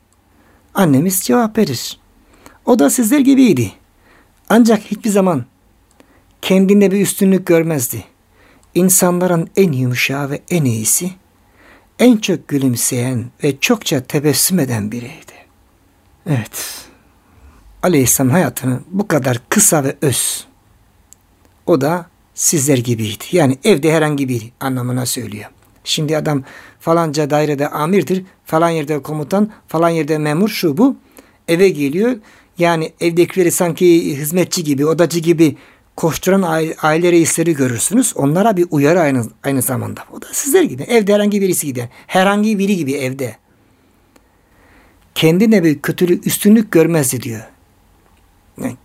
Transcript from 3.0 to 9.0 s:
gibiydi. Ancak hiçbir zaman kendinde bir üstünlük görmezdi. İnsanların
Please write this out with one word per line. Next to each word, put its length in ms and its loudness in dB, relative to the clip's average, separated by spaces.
gibiydi. 520 4
Ancak 320 4
hiçbir 280 -6
zaman 360 0
kendinde 500 4
bir 100 0
üstünlük 460 0
görmezdi. 560 0
İnsanların 800 2